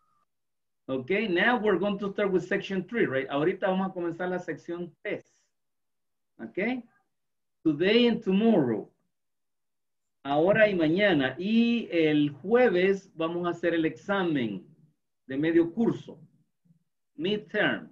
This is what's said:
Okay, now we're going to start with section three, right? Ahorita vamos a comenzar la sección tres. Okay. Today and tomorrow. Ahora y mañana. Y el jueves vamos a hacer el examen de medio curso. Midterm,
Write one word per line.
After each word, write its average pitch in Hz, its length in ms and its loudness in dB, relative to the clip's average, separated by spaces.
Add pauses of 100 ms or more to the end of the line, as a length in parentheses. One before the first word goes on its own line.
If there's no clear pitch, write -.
(880)
Okay, 151 400 -2
now 208 280 2
we're 202 220 0
going 202 200 -2
to 196 120 -6
start 202 180 -2
with 180 160 0
section 196 380 -4
three, 233 220 -2
right? 135 240 -2
Ahorita 165 380 -2
vamos 190 220 0
a - 40 -10
comenzar 175 360 -6
la 180 80 -4
sección 170 540 -10 (100)
tres. 202 220 -8 (1200)
Okay. 233 400 -6 (800)
Today 190 440 2
and 226 140 0
tomorrow. 185 680 2 (1300)
Ahora 180 420 4
y 208 60 -2
mañana. 160 680 2
Y 226 500 2
el 151 420 2
jueves 196 840 2
vamos 170 320 -4
a 170 40 0
hacer 170 220 -2
el 160 120 2
examen 156 840 -2 (600)
de 135 100 -8
medio 165 340 2
curso. - 480 -4 (960)
Midterm, 180 760 -4